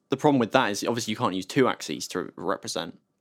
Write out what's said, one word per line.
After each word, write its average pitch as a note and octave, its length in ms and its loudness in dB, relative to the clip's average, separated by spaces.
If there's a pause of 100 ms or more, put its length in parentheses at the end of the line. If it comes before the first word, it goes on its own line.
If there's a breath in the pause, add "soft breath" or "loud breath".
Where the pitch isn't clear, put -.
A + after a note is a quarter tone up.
(100)
the C#3 60 0
problem C#3+ 240 4
with G#2+ 120 0
that B2 200 4
is G2 120 -4
obviously A#2 280 -2
you G#2 40 -2
can't A2 180 0
use F#2 120 -4
two B2+ 220 4
axes - 400 -4
to - 280 -6
represent, E2+ 640 -6 (220)